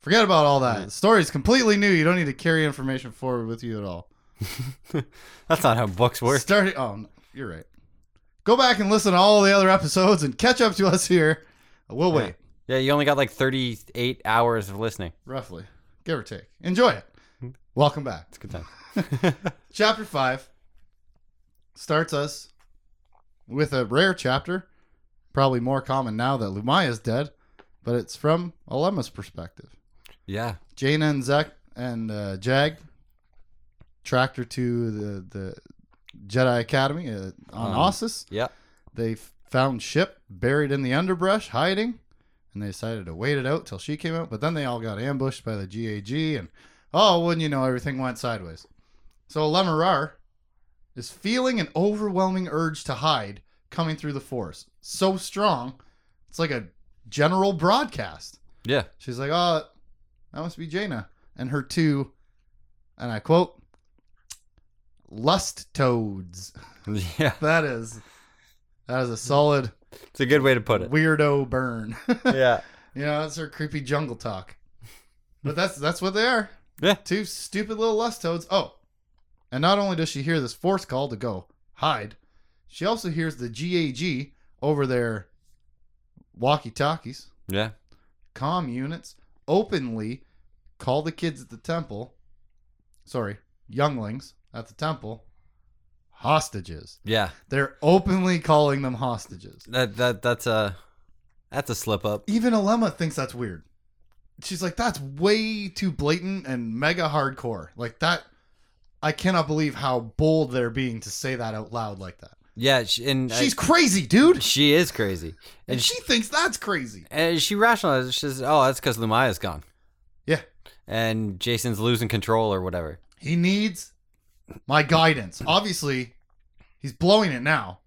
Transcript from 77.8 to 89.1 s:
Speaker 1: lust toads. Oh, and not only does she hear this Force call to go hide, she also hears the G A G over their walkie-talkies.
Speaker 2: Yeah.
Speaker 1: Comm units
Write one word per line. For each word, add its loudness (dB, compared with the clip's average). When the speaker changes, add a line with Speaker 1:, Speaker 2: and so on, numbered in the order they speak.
Speaker 1:
lust -2
toads. -4
Oh, 0
and -2
not 4
only 0
does -2
she -8
hear 0
this -6
Force -2
call -4
to -8
go -6
hide, -4
she -6
also -2
hears -2
the -8
G -4
A -4
G -4
over 0
their -2
walkie-talkies. -2
Speaker 2:
Yeah. -2
Speaker 1:
Comm -4
units -10